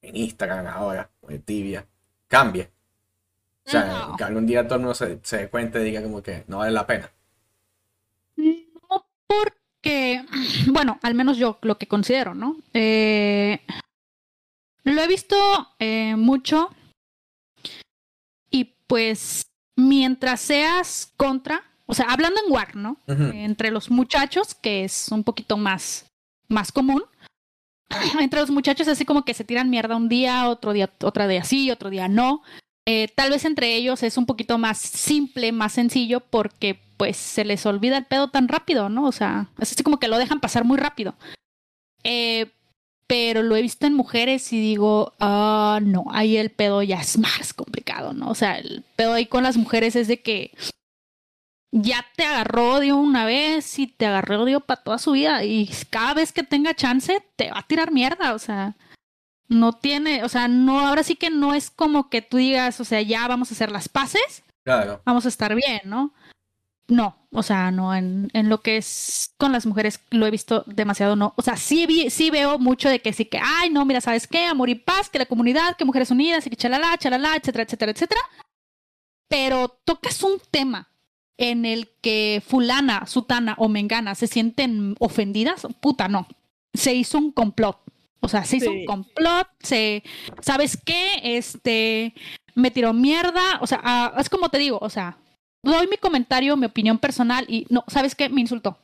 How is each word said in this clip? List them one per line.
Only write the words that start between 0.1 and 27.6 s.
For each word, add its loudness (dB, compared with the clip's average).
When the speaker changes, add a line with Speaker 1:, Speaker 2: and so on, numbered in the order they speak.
Speaker 1:
Instagram -6
ahora, -8
o -18
en -12
Tibia, -8
cambie? 2
O -20
sea, 2
Speaker 2:
No. -12
Speaker 1:
que -6
algún -2
día 2
todo -4
el 0
mundo -4
se, -6
se -6
dé -6
cuenta -4
y 0
diga -4
como -8
que -12
no -10
vale -2
la 0
pena. -4
Speaker 2:
No, -2
porque, -2
<clears throat> -2
bueno, 2
al -2
menos 2
yo 0
lo -2
que -12
considero, 0
¿no? -6
Eh, 2
lo 2
he 0
visto, 0
eh, -2
mucho 2
y, 0
pues, -2
mientras 4
seas 0
contra, -2
o -6
sea, 0
hablando 2
en 2
War, 0
¿no? -8
Speaker 1:
Ujú. 0
Speaker 2:
Entre -4
los -6
muchachos, 2
que -2
es -6
un -2
poquito -4
más, -4
más -2
común, 2